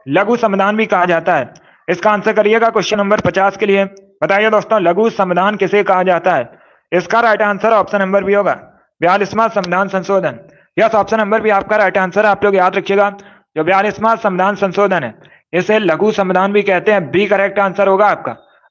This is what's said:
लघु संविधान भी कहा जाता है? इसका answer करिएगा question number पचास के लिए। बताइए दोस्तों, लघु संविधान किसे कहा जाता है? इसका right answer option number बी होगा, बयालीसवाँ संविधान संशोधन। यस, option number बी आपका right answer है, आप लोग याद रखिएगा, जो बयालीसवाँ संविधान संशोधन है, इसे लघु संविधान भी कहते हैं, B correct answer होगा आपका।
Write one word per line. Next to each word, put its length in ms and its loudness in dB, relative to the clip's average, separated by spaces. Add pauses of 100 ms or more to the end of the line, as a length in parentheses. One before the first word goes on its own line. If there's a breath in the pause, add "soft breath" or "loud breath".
(100)
लघु 260 2
संविधान 400 0
भी 100 0
कहा 200 0
जाता 300 0
है? 160 -6 (360 soft breath)
इसका 220 0
answer 220 0
करिएगा 380 2
question 280 -2
number 240 0
पचास 340 0
के 100 -4
लिए। 180 2 (380)
बताइए 280 2
दोस्तों, 300 2
लघु 300 2
संविधान 460 0
किसे 260 0
कहा 200 0
जाता 320 0
है? 160 -4 (420 soft breath)
इसका 280 0
right 220 2
answer 300 0
option 260 0
number 260 0
बी 100 0
होगा, 200 0 (460 soft breath)
बयालीसवाँ 500 0
संविधान 380 -2
संशोधन। 500 -2 (380 soft breath)
यस, 180 2
option 240 0
number 220 0
बी 100 0
आपका 260 0
right 220 0
answer 260 0
है, 60 2
आप 140 -2
लोग 120 2
याद 200 2
रखिएगा, 340 0 (460 loud breath)
जो 80 -2
बयालीसवाँ 520 0
संविधान 400 -2
संशोधन 480 0
है, 100 -10 (380 soft breath)
इसे 260 0
लघु 340 0
संविधान 400 0
भी 100 2
कहते 300 0
हैं, 180 0
B 160 0
correct 320 0
answer 300 0
होगा 200 2
आपका। 280 -4 (340 soft breath)